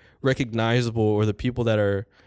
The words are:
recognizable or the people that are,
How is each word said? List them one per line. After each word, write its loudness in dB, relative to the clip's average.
recognizable 0
or 2
the 2
people -4
that 0
are, -2